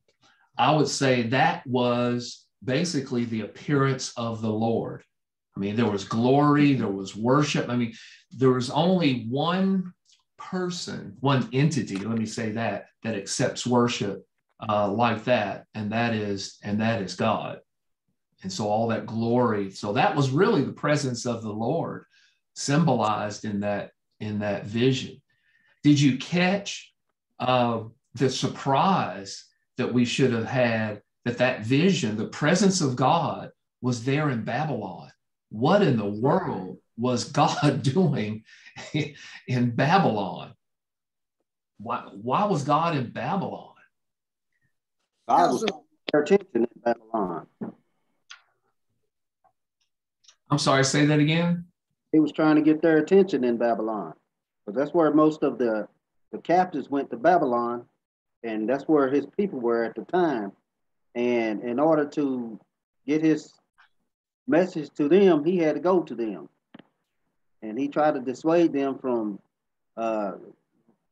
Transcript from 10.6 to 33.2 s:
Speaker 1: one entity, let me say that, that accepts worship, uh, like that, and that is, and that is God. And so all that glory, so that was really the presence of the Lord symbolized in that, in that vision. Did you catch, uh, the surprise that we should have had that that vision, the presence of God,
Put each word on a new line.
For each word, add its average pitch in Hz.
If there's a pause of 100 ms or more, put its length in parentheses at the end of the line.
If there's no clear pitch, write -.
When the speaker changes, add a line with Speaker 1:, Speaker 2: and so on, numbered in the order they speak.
Speaker 1:
one 135
entity, 127
let 110
me 110
say 110
that, 110 (160)
that 110
accepts -
worship, 120 (460)
uh, 104
like 110
that, 107 (100)
and 104
that 113
is, 101
and 104
that 113
is 92
God. 110 (840)
And 92
so 107
all 110
that 110
glory, 113
so 104
that 160
was 135
really 175
the 110
presence 135
of 117
the 107
Lord 117 (500)
symbolized 110
in 101
that, 101 (280)
in 107
that 101
vision. 117 (600)
Did 147
you 135
catch, - (460)
uh, 123 (340)
the 127
surprise 135 (340)
that 120
we 123
should 120
have 113
had 110 (220)
that 120
that 127
vision, 180
the 214
presence 180
of 127
God, 131 (320)